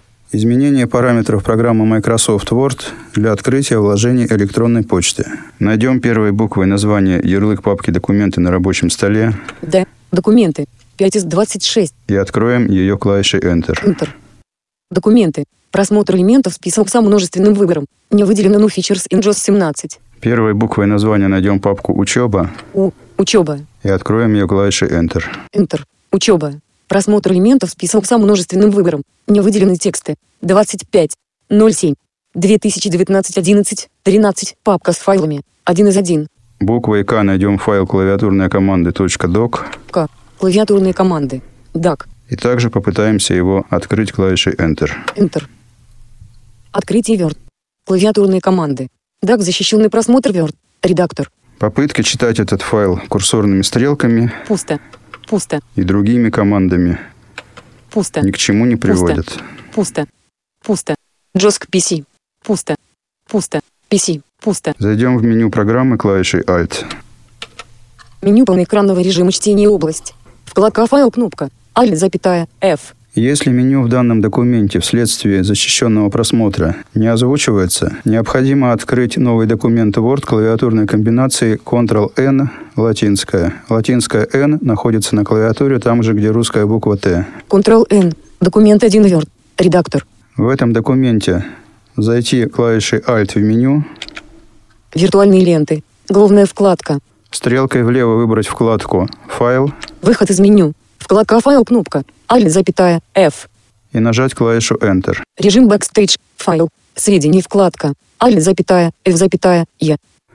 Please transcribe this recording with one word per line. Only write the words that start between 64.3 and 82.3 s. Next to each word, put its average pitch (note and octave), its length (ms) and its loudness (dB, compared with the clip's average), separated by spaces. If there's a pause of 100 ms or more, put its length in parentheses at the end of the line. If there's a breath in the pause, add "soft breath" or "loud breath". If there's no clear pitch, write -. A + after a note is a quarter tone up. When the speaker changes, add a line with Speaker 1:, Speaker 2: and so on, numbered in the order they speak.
Speaker 2:
Пусто. E3+ 360 -4
Speaker 1:
Зайдём A2+ 400 0
в A2+ 60 0
меню A2+ 260 0
программы A#2+ 480 0
клавишей F#2+ 440 0
Alt. F2 440 -2 (1400)
Speaker 2:
Меню G#3 240 4
полноэкранного F#3+ 540 0
режима F3+ 320 0
чтения, G#3 380 2
область. D#3+ 440 -2 (300)
Вкладка G#3+ 420 0
«Файл», C4+ 240 4
кнопка G#3+ 400 -4 (240)
Alt, A3 220 2
запятая, F3 520 -2 (140)
F. F3+ 320 -2 (220)
Speaker 1:
Если C3+ 340 0
меню C3 320 2
в A#2+ 60 0
данном A#2+ 320 2
документе G#2+ 640 0
вследствие A2 600 0
защищённого G#2 680 0
просмотра G#2 680 0 (180)
не A2 140 0
озвучивается, A#2 960 0
необходимо C3 680 0
открыть B2 420 -2
новый A#2 320 0
документ A2+ 480 0
Word B2 300 0
клавиатурной A2 600 0
комбинацией A#2 720 0
Ctrl-N, A#2+ 920 0 (260 loud breath)